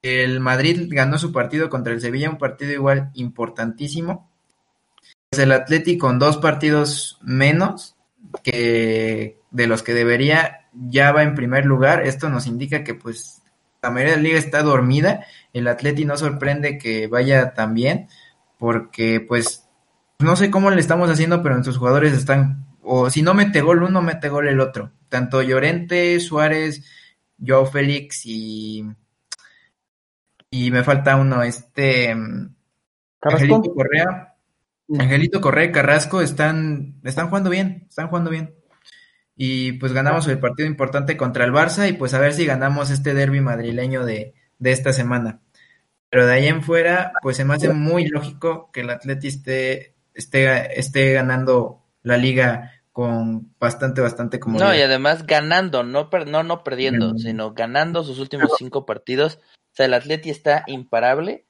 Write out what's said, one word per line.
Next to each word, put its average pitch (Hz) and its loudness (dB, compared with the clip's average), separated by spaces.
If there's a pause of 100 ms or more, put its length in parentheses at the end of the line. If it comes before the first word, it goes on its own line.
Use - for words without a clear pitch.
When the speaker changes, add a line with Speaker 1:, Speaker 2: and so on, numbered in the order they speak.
Speaker 1:
El 127 0
Madrid 147 2
ganó 143 2
su 160 -4
partido 156 -2
contra 123 -4
el 117 -4
Sevilla, 135 -2
un 151 -6
partido 143 -6
igual 139 0
importantísimo. 127 -8 (1000)
Pues 139 0
el 135 6
Atleti 156 2
con 123 0
dos 147 4
partidos 151 0
menos 147 0 (480)
que 113 -2 (100)
de 120 0
los 113 0
que 120 -4
debería, 131 2
ya 127 2
va 151 4
en 147 2
primer 135 0
lugar. 135 4
Esto 139 -4
nos 120 -4
indica 135 -6
que, 117 -8
pues, - -14 (400)
la 120 -4
mayoría 131 0
de 160 2
la 151 2
liga 160 2
está 147 0
dormida. 139 2 (260)
El 120 -4
Atleti 143 0
no 143 -2
sorprende 143 -2
que 110 -4
vaya 127 2
tan 110 -2
bien, 135 0 (520)
porque, 113 -2
pues, - -4 (520)
no 165 4
sé 196 2
cómo 196 2
le 185 4
estamos 165 2
haciendo, 165 2
pero 139 2
nuestros 123 -2
jugadores 135 4
están, 139 0 (160)
o 127 2
si 156 0
no 180 4
mete 202 4
gol 170 4
uno, 185 2
mete 165 -4
gol 147 0
el 135 2
otro. 117 -4 (180)
Tanto 127 0
Llorente, 170 0
Suárez, 156 -2 (580)
Joao 131 4
Félix 143 -4
y, 107 -10 (1700)
y 123 -2
me 123 2
falta 139 4
uno, 135 2
este, 123 0 (1080)
Speaker 2:
Carrasco. 151 2
Speaker 1:
Angelito 214 4
Correa, 151 -2 (560)
Speaker 2:
Mm. 147 0
Speaker 1:
Angelito 143 2
Correa 151 4
y 175 -2
Carrasco 151 2
están, 151 -2
están 160 -4
jugando 190 0
bien, 185 -2
están 185 -8
jugando 170 -2
bien. 160 -8 (800)
Y, 127 -4
pues, 131 -4
ganamos 151 0
el 135 0
partido 131 -2
importante 143 -2
contra 123 0
el 123 0
Barça 170 2
y, - -2
pues, 131 -4
a 131 0
ver 143 2
si 165 0
ganamos 139 0
este 139 0
derbi 139 2
madrileño 120 -2
de, 110 -6 (260)
de 127 2
esta 131 0
semana. 120 -2 (680)
Pero 123 6
de 123 6
ahí 135 4
en 156 0
fuera, 170 2 (100)
pues, 131 -2
se 135 -2
me 139 2
hace 151 2
muy 156 0
lógico 160 -6
que 127 -10
el 120 -8
Atleti 135 -8
esté, 131 -4 (200)
esté, 131 0
esté 135 0
ganando 127 0 (180)
la 120 0
liga 127 0 (220)
con 113 -4
bastante, 127 -2
bastante 120 -4
Speaker 3:
No, - -12
Speaker 1:
comodidad. 175 2
Speaker 3:
y 151 4
además 143 2
ganando, 151 0
no 143 -4
per-, 165 -2
no, 151 0
no 170 -6
perdiendo, 127 -2
Speaker 1:
Ganando. 113 -4
Speaker 3:
sino 110 -6
ganando 151 -2
sus 131 -10
últimos 139 -4
cinco 127 -8
partidos. 135 -2
O - -20
sea, 135 2
el 127 2
Atleti 151 -2
está 151 0
imparable. 131 -4